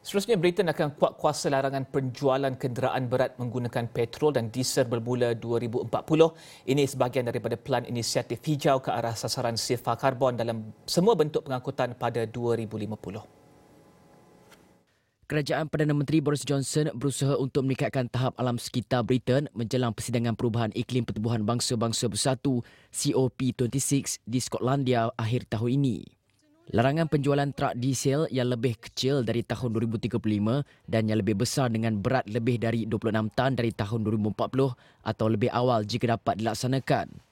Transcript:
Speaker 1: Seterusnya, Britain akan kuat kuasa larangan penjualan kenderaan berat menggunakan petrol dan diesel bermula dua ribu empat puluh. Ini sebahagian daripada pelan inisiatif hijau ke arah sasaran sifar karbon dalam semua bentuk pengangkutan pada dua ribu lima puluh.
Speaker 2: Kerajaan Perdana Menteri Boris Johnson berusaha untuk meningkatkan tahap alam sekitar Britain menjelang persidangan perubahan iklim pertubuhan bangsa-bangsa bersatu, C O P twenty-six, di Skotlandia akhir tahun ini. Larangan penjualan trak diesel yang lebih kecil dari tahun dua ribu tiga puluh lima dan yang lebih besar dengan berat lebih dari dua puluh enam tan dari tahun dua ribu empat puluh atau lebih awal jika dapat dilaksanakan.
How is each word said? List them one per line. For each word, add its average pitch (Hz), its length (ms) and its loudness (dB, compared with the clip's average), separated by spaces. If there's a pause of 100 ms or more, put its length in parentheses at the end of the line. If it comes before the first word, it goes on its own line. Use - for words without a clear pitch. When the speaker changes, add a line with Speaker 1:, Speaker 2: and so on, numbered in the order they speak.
Speaker 1:
Seterusnya, 196 340 0
Britain 175 320 2
akan 147 240 -2
kuat - 240 0
kuasa 151 320 0
larangan 139 320 0
penjualan 135 720 0
kenderaan 127 560 -2
berat 127 240 0
menggunakan 120 560 -4
petrol 123 400 0
dan 120 160 0
diesel 127 400 0
bermula 120 480 0
dua 117 240 -2
ribu 120 240 -4
empat - 240 -4
puluh. 160 240 6 (320)
Ini 139 240 2
sebahagian 127 400 0
daripada 117 320 -4
pelan 123 300 0
inisiatif 120 500 -2
hijau 143 400 2
ke - 80 -6
arah 117 300 -2
sasaran 117 420 -4
sifar 120 400 -2
karbon 127 400 2
dalam 113 320 -4 (160)
semua 190 300 4
bentuk 151 260 0
pengangkutan 127 540 -4
pada 117 260 -2
dua 117 320 0
ribu 110 240 -4
lima 107 160 -6
puluh. 101 300 -10 (2000)
Speaker 2:
Kerajaan 151 400 0
Perdana 151 240 2
Menteri 147 320 2
Boris 147 240 0
Johnson 143 480 0
berusaha 135 400 0
untuk 135 320 0
meningkatkan 131 400 0
tahap 127 320 0
alam 123 160 0
sekitar 120 480 -2
Britain 127 480 0
menjelang 120 400 -2
persidangan 117 480 -2
perubahan 113 320 0
iklim 123 320 -2
pertubuhan 107 400 -2
bangsa-bangsa 117 640 0
bersatu, 123 560 0 (320)
C 143 160 0
O 131 160 4
P 127 240 -2
twenty-six, 135 720 -2
di 123 160 -2
Skotlandia 123 800 0
akhir 120 320 -2
tahun 120 320 2
ini. 98 320 -2 (520)
Larangan 143 400 2
penjualan 143 480 2
trak 135 240 -2
diesel 135 480 0
yang 123 240 0
lebih 117 240 0
kecil 131 480 -2
dari 113 160 0
tahun 113 320 -2
dua 113 160 0
ribu 113 80 -2
tiga 113 240 -2
puluh 107 160 0
lima 107 200 2 (280)
dan 113 240 0
yang 110 160 2
lebih 98 160 2
besar 123 320 0
dengan 110 240 0
berat 104 320 0
lebih 117 320 0
dari 113 240 0
dua 110 160 -2
puluh 110 160 0
enam 110 160 0
tan 131 240 2
dari 117 160 0
tahun 110 320 -2
dua 107 160 0
ribu 104 160 0
empat - 160 -2
puluh 131 240 2 (240)
atau 110 320 0
lebih 113 240 2
awal 120 320 2
jika 113 320 0
dapat 98 240 0
dilaksanakan. 120 640 0 (240)